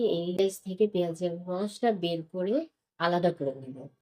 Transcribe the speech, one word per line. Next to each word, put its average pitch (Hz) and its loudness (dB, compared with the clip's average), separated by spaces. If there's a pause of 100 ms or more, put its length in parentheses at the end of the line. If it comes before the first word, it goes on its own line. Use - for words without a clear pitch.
(120)
এই 170 0
পেঁয়াজ 190 2
থেকে 190 -2
পেঁয়াজের 175 0
রসটা 190 -2
বের 170 0
করে 185 -2 (440)
আলাদা 175 4
করে 139 -2
নেব। 131 -12 (240)